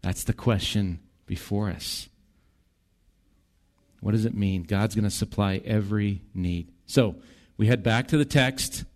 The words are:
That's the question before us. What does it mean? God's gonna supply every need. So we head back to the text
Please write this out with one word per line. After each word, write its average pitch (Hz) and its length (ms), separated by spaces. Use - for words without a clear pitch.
That's - 200
the 113 100
question 101 640
before 101 440
us. - 360
What 104 120
does 110 140
it 117 100
mean? 95 260
God's 101 320
gonna 107 160
supply 98 560
every 104 560
need. 87 360
So 113 300
we 110 80
head 113 160
back 117 280
to 160 80
the 147 80
text 135 580